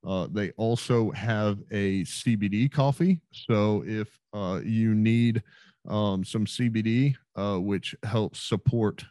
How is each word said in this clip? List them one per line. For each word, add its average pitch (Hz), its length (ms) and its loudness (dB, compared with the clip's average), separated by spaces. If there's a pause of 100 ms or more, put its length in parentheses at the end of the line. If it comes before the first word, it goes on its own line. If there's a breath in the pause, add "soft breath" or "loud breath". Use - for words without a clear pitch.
Uh, 92 240 -2
they 98 220 -2
also 113 600 0
have 107 460 0 (120)
a 98 340 0
C - 320 -2
B 101 120 0
D 110 200 2
coffee. 151 520 2 (120)
So 107 540 0
if, 107 320 -6 (160)
uh, 95 300 -4
you 110 300 2
need, 113 480 4 (460 soft breath)
um, 101 360 0
some 107 220 -2
C 120 220 -2
B 110 140 0
D, 123 340 2 (180)
uh, 101 220 -2
which 95 460 -4
helps 107 380 -2
support 110 720 0